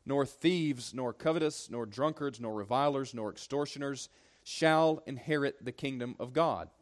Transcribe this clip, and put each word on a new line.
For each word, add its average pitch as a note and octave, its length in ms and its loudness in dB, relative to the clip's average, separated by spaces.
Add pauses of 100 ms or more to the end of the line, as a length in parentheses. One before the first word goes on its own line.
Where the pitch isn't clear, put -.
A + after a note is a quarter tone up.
"nor C#3 200 2
thieves, D#3 680 0
nor B2 200 -4
covetous, D#3 560 0
nor A#2 160 -4
drunkards, C3 560 -2
nor A2+ 120 -4
revilers, B2+ 600 0
nor G#2+ 180 -4
extortioners C#3 760 -4 (340)
shall D#3+ 600 4
inherit C#3+ 580 -2
the B2 80 -6
kingdom B2 480 -6
of B2 140 -6
God." B2+ 360 2 (120)